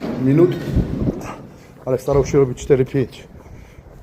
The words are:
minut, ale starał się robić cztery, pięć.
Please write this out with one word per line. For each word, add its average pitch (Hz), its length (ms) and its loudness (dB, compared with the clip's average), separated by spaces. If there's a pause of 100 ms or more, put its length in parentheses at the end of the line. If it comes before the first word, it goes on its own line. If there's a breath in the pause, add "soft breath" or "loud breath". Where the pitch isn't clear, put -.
(240)
minut, 156 260 4 (1300 loud breath)
ale 131 140 0
starał 139 280 2
się - 120 0
robić 127 200 2
cztery, 131 260 2
pięć. - 440 -4 (760 loud breath)